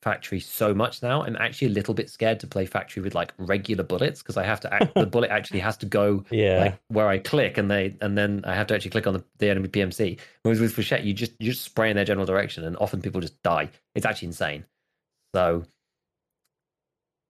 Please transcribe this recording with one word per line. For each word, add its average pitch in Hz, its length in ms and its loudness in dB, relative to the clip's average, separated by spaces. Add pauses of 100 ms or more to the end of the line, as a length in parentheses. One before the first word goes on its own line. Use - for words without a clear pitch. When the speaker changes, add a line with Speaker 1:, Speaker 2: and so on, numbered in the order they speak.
Speaker 1:
Factory - 380 -2
so 104 340 0
much 107 300 0
now, 127 180 0
I'm 117 140 -4
actually 113 320 0
a 110 40 2
little 101 220 0
bit 104 160 -4
scared 113 300 0
to - 80 -12
play 95 180 -2
Factory 95 380 -6
with, 95 100 -4
like, 85 240 -2
regular 98 460 -2
bullets, 127 400 -2
'cause - 120 -8
I 95 80 0
have 104 180 0
to - 120 -6
act-, 143 220 2
Speaker 2:
<laughs> - 0 -
Speaker 1:
the 175 100 4
bullet 120 240 2
actually 101 300 -2
has 104 180 -2
to - 80 -8
go, 101 460 2
Speaker 2:
Yeah. 101 280 4
Speaker 1:
like, 95 280 2
where 107 200 2
I 95 120 2
click, 110 400 0
and 101 100 2
they, 98 320 0
and 101 160 0
then 104 260 0
I 92 120 -2
have 101 120 0
to 110 80 2
actually 98 160 -4
click 110 140 0
on 98 80 0
the, 92 100 -2 (140)
the 104 140 2
enemy 95 160 0
P 101 120 -2
M 95 120 2
C. 92 260 -2 (240)
Whereas 110 180 4
with 113 160 2
Flechette, 113 300 0
you 101 80 0
just, 113 260 -4
you 110 120 -2
just 123 120 -6
spray 110 280 0
in 104 40 0
their 101 80 4
general 98 220 0
direction, 95 380 0
and 82 140 -6
often 104 220 -2
people 92 220 -4
just 80 220 -10
die. 80 260 2 (240)
It's - 140 -2
actually 98 220 -4
insane. 80 360 -6 (680)
So, 85 300 2 (1600)